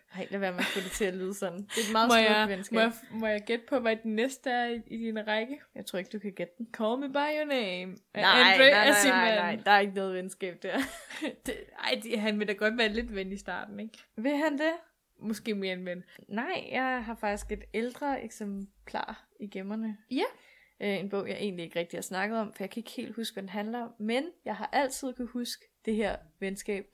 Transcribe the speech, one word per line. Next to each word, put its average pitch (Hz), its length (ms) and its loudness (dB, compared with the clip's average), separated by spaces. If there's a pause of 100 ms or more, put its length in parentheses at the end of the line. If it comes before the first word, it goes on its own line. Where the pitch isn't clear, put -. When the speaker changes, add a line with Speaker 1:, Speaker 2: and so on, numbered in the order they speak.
(140)
Speaker 1:
Ej, 180 160 -8
lad 202 100 -6
være 190 120 -2
med 180 80 -8
at 208 40 0
få 190 160 -4
det 185 100 -10
til - 140 -2
at 185 100 -2
lyde 185 200 -6
sådan. 185 240 -6
Det 202 60 -10 (140)
er 226 80 -2
et 214 60 -4
meget 226 160 4
Speaker 2:
Må 233 60 8
Speaker 1:
smukt 220 160 6
Speaker 2:
jeg, 214 180 4
Speaker 1:
venskab. 196 260 -6
Speaker 2:
må 226 60 4
jeg, 226 120 4 (180)
må 220 160 -6
jeg 214 200 0
gætte 233 220 -2
på, 277 100 2
hvad 226 180 2
den 220 200 -4
næste 262 340 -2
er 240 160 0
i, 240 200 -4
i - 100 -10
din 220 300 -4
række? 226 340 -2 (140)
Speaker 1:
Jeg 202 120 -10
tror - 120 -6
ikke, 196 120 -6
du 214 80 -8
kan 202 140 -8
gætte 175 260 -8
den. 226 140 -10
Speaker 2:
Call 233 260 0
Me 285 100 -6
By 269 60 -10 (240)
Your 302 60 -2
Name 190 520 -4 (180)
af 208 80 -4
Speaker 1:
Nej, 185 80 8 (100)
Speaker 2:
Andre 190 180 10
Speaker 1:
nej, 269 120 12
nej, 294 180 8
Speaker 2:
Aciman. 302 280 8
Speaker 1:
nej, 185 180 6 (220)
nej. 214 80 -10
Der 196 60 6
er 202 100 10
ikke 202 140 0
noget 190 200 -2
venskab 185 480 -8
der. 196 160 -2 (340)
Speaker 2:
<laughs> - 340 -8
Det, - 80 -6 (240)
ej, 226 240 -2
det, 226 180 -2
han 208 180 0
vil 208 100 -2
da 214 40 -2
godt 214 260 0
være 226 100 2
lidt 226 260 -4
ven 190 180 -6
i 202 40 -8
starten, 196 440 -10
ikke? 220 180 -12 (180)
Speaker 1:
Vil 277 200 0
han 294 220 0
det? 311 140 0 (480)
Speaker 2:
Måske 214 340 -6
mere 190 180 -4
en 185 140 -8
ven. 180 180 -10 (240)
Speaker 1:
Nej, 277 420 -6
jeg 254 340 -2
har 226 100 -8
faktisk 208 380 -4
et 208 120 -10 (100)
ældre 247 480 -4
eksemplar - 1080 -10 (120)
i 208 60 -8
gemmerne. 208 500 -6 (140)
Speaker 2:
Ja. 285 140 2 (560)
Speaker 1:
Øh, 202 200 0
en 196 80 -6
bog, 269 200 -2
jeg 196 80 -4
egentlig 180 280 -4
ikke 170 140 -6
rigtig 170 180 -4
har 185 60 -6
snakket 202 360 -2
om, 214 140 -4
for - 100 -10
jeg 196 80 -6
kan 233 100 -8
ikke - 100 -14
helt 226 260 -10
huske, 220 180 -8
hvad 196 80 -8
den 196 60 -10
handler 214 340 -6
om. 233 160 -10
Men 233 260 -2 (200)
jeg 208 120 -6
har 214 160 -8
altid 269 420 -2
kunne 240 140 -6
huske - 360 -8 (200)
det 220 100 0
her 208 220 -2 (240)
venskab, 196 540 -6